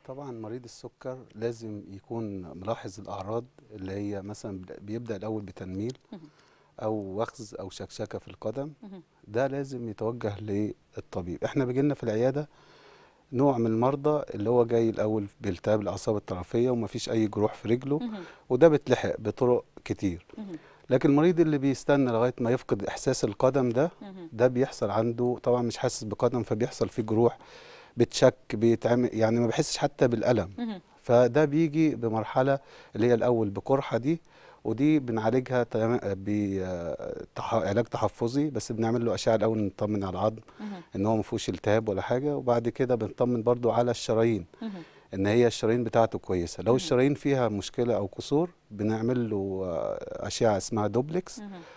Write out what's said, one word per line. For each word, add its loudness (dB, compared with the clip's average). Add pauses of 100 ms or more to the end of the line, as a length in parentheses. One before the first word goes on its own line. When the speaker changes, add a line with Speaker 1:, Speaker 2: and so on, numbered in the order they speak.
Speaker 1:
طبعا -12
مريض -10
السكر -14 (160)
لازم -6
يكون -8 (160)
ملاحظ -6
الأعراض -6 (260)
اللي -10
هي -6
مثلا -10 (180)
بيبدأ -8
الأول -6
بتنميل -8 (140)
Speaker 2:
مهم. -14 (640)
Speaker 1:
أو -2
وخز -6
أو -12
شكشكة -10
في -20
القدم. -8 (100)
Speaker 2:
مهم. -18 (260)
Speaker 1:
ده 0
لازم -6
يتوجه -6
للطبيب. -6
إحنا -2
بيجي -2
لنا 2
في -14
العيادة 0 (840)
نوع 4
من 2
المرضى 2 (120)
اللي -2
هو 6
جاي 2
الأول 0 (140)
بالتهاب 0
الأعصاب -2
الطرفية -2
ومفيش -4
أي 2
جروح 0
في -8
رجله، 0
Speaker 2:
مهم. -8 (260)
Speaker 1:
وده 8
بيتلحق 2
بطرق 0 (200)
كتير. -4 (120)
Speaker 2:
مهم. -10 (320)
Speaker 1:
لكن 4
المريض 6
اللي 4
بيستنى 2
لغاية 2
ما 0
يفقد 0
إحساس -2
القدم 2
ده، 2 (120)
Speaker 2:
مهم. -14
Speaker 1:
ده 4
بيحصل 0
عنده 0
طبعا 2
مش -2
حاسس -4
بقدم، 0
فبيحصل -2
فيه -4
جروح، 2 (580)
بتشك، 4 (180)
بيتعمل، 4
يعني 4
ما 2
بيحسش -2
حتى 2
بالألم. 2
Speaker 2:
مهم. -6 (220)
Speaker 1:
فده 6
بيجي 2
بمرحلة 0 (380)
اللي 4
هي 6
الأول 4
بقرحة 0
دي، -2 (440)
ودي 2
بنعالجها 0
تمام-، 0
ب-، -2
آه، -6 (100)
تح-، -4
علاج 2
تحفظي، -2
بس -6
بنعمل 0
له 0
أشعة 2
الأول 2
نطمن -2
على -6
العظم -2 (240)
Speaker 2:
مهم. -12 (140)
Speaker 1:
إن 0
هو 2
ما 0
فيهوش -6
التهاب 0
ولا -2
حاجة، -2
وبعد 0
كده 0
بنطمن 0
برضو 2
على 2
الشرايين 0 (160)
Speaker 2:
مهم. -8 (320)
Speaker 1:
إن 0
هي 6
الشرايين 0
بتاعته 2
كويسة. -4
لو -6
Speaker 2:
مهم. 4
Speaker 1:
الشرايين 2
فيها 0
مشكلة -2
أو -2
كسور، -2 (200)
بنعمل -2
له، -2
آه، -6
أشعة 4
اسمها -2
دوبلكس -2
Speaker 2:
مهم. -12 (260)